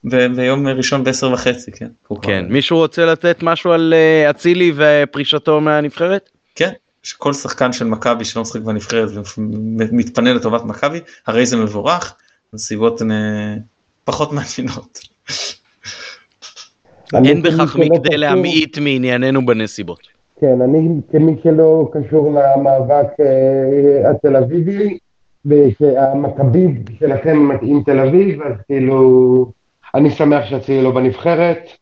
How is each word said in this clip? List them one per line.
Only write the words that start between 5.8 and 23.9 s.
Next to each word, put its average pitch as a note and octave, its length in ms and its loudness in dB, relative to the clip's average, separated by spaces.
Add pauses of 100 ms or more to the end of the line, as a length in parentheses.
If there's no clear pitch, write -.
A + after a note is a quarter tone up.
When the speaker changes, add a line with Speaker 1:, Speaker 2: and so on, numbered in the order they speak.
Speaker 1:
כן, F3 180 -4 (300)
שכל - 300 -6
שחקן C3 400 -4
של B2 120 -6
מכבי A2+ 400 -2
שלא A2+ 180 -8
משחק A2+ 180 -10
בנבחרת A2 480 -4 (300)
ומתפנה A2+ 960 -2
לטובת A#2 320 -2
מכבי, D3 360 -6 (260)
הרי A#2 200 0
זה A#2+ 100 -2
מבורך, A2 580 -4 (380)
נסיבות A2+ 480 -4
הן, A2 100 -2
אה, G#2+ 440 -4 (500)
פחות D3+ 280 -4
מעניינות. - 680 -10 (2250)
Speaker 3:
אני C3 140 6
Speaker 2:
אין D3+ 140 2
Speaker 3:
כמי E3 80 2
Speaker 2:
בכך D#3+ 220 0
Speaker 3:
שלא E3+ 120 2
Speaker 2:
מכדי D3+ 240 2
Speaker 3:
קשור D3+ 80 -2
Speaker 2:
להמעיט D3 640 0
מענייננו C3 680 0
בנסיבות. G#2+ 540 -4 (400)
Speaker 3:
כן, B2+ 220 2
אני D#3 260 2 (240)
כמי D#3 300 2
שלא D#3+ 500 4
קשור D3 420 0
למאבק, C#3 720 2 (140)
אה, C3+ 920 2